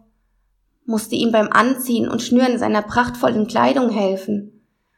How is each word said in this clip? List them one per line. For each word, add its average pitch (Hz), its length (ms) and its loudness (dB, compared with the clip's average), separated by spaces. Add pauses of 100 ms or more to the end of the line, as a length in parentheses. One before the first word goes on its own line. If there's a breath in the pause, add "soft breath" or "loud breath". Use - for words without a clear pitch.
(840)
musste 220 300 -4
ihm 233 160 0
beim 220 200 2
Anziehen 240 560 0
und 220 140 -4
Schnüren 247 380 2
seiner 214 220 0
prachtvollen 240 680 0
Kleidung 240 420 2
helfen, 202 800 -4 (300)